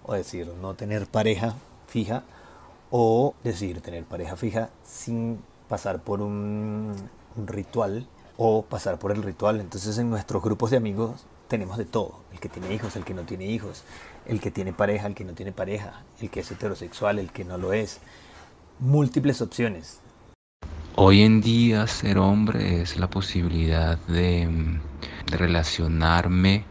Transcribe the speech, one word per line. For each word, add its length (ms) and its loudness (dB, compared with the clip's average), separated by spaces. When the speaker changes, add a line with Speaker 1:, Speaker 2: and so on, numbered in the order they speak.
Speaker 1:
o 120 -6
decir, 440 -8
no 140 -8
tener 320 -4
pareja 480 0
fija, 380 -4
o 540 4
decir, 380 -6
tener 240 -12
pareja 300 -10
fija 340 -4
sin 560 -6
pasar 340 -4
por 200 -4
un, 720 -6
un 120 -8
ritual, 600 -4
o 260 4
pasar 340 -4
por 140 -4
el 100 -2
ritual. 380 0
Entonces, 380 -6
en 120 0
nuestros 320 -2
grupos 300 0
de 60 4
amigos 480 -4
tenemos 300 -4
de 80 -4
todo, 360 -4
el 60 -18
que 100 -10
tiene 240 -8
hijos, 220 -6
el 100 -8
que 80 -10
no 100 -8
tiene 220 -10
hijos, 380 -6
el 140 -2
que 120 -4
tiene 220 -4
pareja, 340 0
el 80 -6
que 100 -12
no 80 -12
tiene 180 -10
pareja, 500 -8
el 80 -8
que 100 -8
es 120 -8
heterosexual, 680 -4
el 120 -6
que 140 -10
no 120 -8
lo 160 -2
es, 260 -2
múltiples 640 2
opciones. 580 -4
Speaker 2:
Hoy 260 10
en 200 10
día 460 4
ser 300 0
hombre 640 4
es 160 -4
la 120 0
posibilidad 880 2
de, 400 2
mm, 320 0
de 60 -2
relacionarme 1300 4